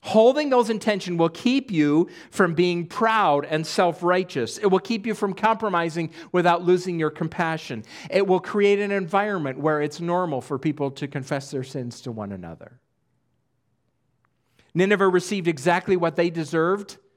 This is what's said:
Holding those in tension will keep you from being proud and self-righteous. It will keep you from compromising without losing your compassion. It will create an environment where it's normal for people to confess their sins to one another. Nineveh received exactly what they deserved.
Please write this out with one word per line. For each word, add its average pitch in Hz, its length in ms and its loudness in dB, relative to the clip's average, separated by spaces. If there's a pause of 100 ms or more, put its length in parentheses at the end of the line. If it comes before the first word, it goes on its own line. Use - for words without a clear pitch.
Holding 269 420 4
those 247 200 2
in 220 100 -2
tension 190 360 -2
will 165 140 4
keep 254 420 -2
you 156 380 4 (200)
from 175 260 2
being 175 320 0
proud 196 580 2
and 156 200 -2
self-righteous. 175 920 0
It - 80 -4
will 185 160 4
keep 214 240 -4
you 226 80 -2
from 196 200 -4
compromising 175 760 -2 (240)
without 175 280 4
losing 180 380 2
your 156 100 0
compassion. 160 760 -6 (240)
It 196 180 2
will 185 140 2
create 202 380 2
an 202 120 -2
environment 190 680 -2
where 151 220 0
it's 151 200 -4
normal 170 400 -2
for 135 180 -6
people 147 320 -2
to 139 160 -8
confess 139 440 -6
their 135 120 -6
sins 123 380 -10
to 127 100 -10
one 104 220 -8
another. 85 480 -16 (1900)
Nineveh 190 340 4
received 180 400 0
exactly 175 480 0
what 170 220 -2
they 175 120 2
deserved. 170 680 -2 (200)